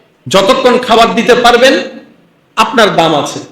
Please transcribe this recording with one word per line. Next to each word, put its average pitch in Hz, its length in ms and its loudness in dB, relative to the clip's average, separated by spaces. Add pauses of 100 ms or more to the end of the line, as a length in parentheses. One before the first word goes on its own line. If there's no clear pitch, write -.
(280)
যতক্ষণ 202 500 0
খাবার 220 360 0
দিতে 233 200 0
পারবেন, 240 460 2 (760)
আপনার 220 400 0
দাম 160 180 0
আছে। 143 260 -6 (100)